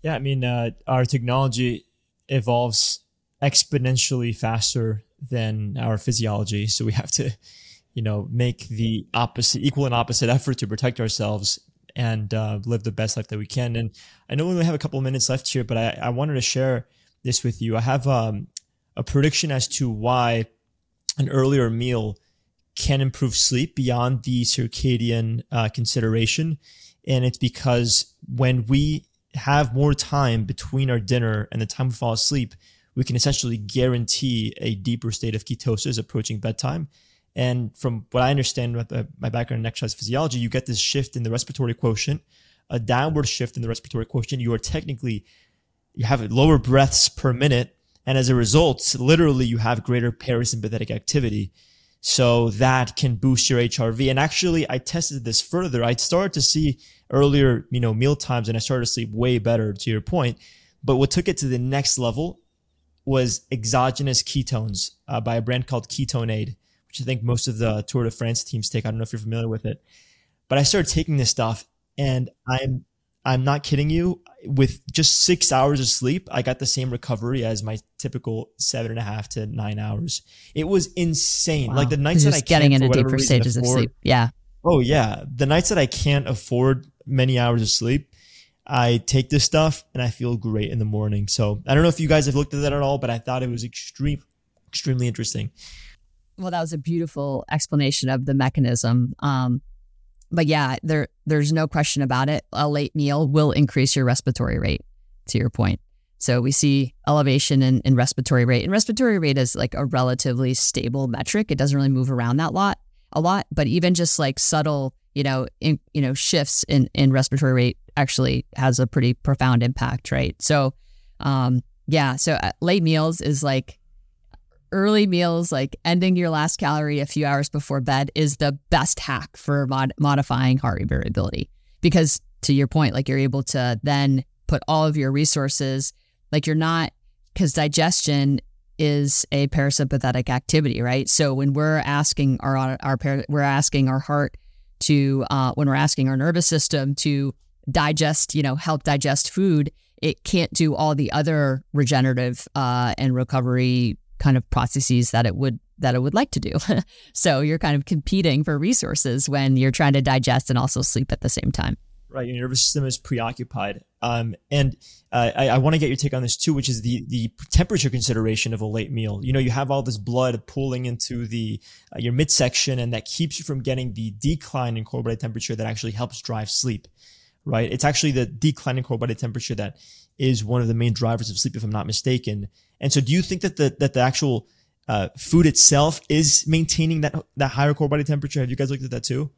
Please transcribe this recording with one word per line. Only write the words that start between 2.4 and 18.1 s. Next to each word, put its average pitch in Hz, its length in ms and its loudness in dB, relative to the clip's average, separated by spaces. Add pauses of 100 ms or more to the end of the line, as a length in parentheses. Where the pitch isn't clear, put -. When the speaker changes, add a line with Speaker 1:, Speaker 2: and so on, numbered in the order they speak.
Speaker 1:
exponentially 127 960 0
faster 113 680 -2 (280)
than 110 480 -4
our 113 180 -2
physiology. 107 680 -2
So 113 180 -2
we 110 60 0
have - 200 -4
to, 117 200 -2 (640)
you 120 80 -4
know, 104 260 -2
make 120 380 -2
the 110 480 -4
opposite, 120 480 0
equal 139 220 0
and 120 100 0
opposite 117 340 0
effort 127 300 0
to 104 80 -6
protect 117 320 -2
ourselves 104 600 -2 (360)
and, 110 380 -2
uh, 107 320 -4
live 117 180 -2
the 110 80 -4
best 110 260 -4
life 110 120 -8
that 107 100 -8
we 104 80 -10
can. 120 280 -4
And 117 200 -4 (340)
I - 60 -4
know 151 100 0
we 180 60 -2
only 175 140 2
have 170 100 0
a 139 40 -4
couple 139 200 -6
of 131 40 -2
minutes 131 240 -2
left 127 240 -2
here, 127 120 -2
but 113 140 -2
I, 113 260 -2
I 120 60 -2
wanted 139 260 -2
to 127 60 -2
share 127 460 -2 (360)
this 123 200 -2
with 117 160 -4
you. 113 160 -2
I 113 60 0
have, 127 240 0
um, 113 420 -2 (480)